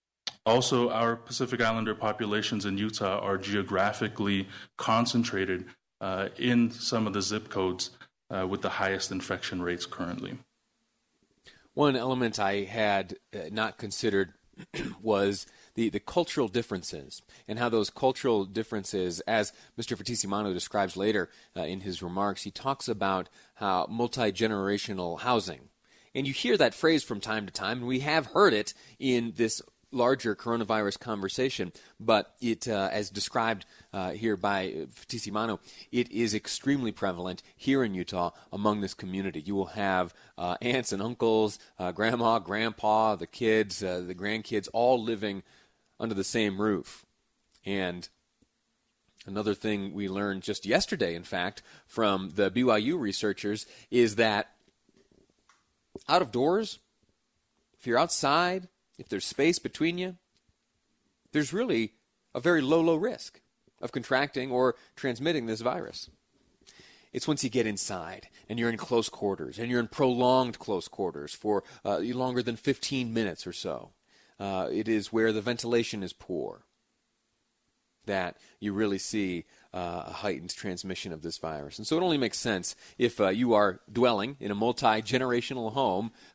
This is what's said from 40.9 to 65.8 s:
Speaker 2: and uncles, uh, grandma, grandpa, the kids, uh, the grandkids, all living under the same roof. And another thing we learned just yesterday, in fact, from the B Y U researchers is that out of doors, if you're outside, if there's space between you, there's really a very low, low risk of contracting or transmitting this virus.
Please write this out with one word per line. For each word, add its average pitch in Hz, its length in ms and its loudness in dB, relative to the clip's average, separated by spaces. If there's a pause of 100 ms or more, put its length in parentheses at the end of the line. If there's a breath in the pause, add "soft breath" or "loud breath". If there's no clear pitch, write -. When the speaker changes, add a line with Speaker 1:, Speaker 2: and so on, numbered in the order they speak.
Speaker 2:
and 98 100 -4
uncles, 110 560 2 (180 loud breath)
uh, 90 140 -4
grandma, 113 480 2
grandpa, 107 800 2
the 85 100 -8
kids, 110 560 0
uh, 90 240 -4
the 90 80 -8
grandkids, 104 580 -4
all 120 300 4
living 104 400 -4 (560 soft breath)
under 113 160 -4
the 98 80 0
same 101 380 0
roof. 104 440 -2 (600)
And 90 420 -4 (1200)
another 104 280 0
thing 101 380 -2
we 98 160 -4
learned 98 360 -4
just 101 220 -4
yesterday, 107 500 2
in 87 80 -12
fact, 92 380 -4 (220 loud breath)
from 98 520 0
the 98 120 4
B 104 140 2
Y 117 160 6
U 123 180 0
researchers 104 720 -2 (240 loud breath)
is 117 240 6
that 107 380 2 (1600)
out 165 140 6
of 127 80 -2
doors, 165 480 0 (1000)
if - 120 -8
you're 117 100 4
outside, 175 680 2 (300)
if - 100 -16
there's 98 160 -4
space 165 340 2
between - 380 -2
you, 185 200 -6 (1160)
there's 147 220 0
really 156 400 0 (400)
a 127 60 -4
very 160 200 4
low, 151 220 4
low 165 140 4
risk - 440 -6 (400)
of - 120 -8
contracting 135 580 0
or 123 260 4 (180 soft breath)
transmitting 135 520 0
this 110 160 -2
virus. - 480 -4 (1000 loud breath)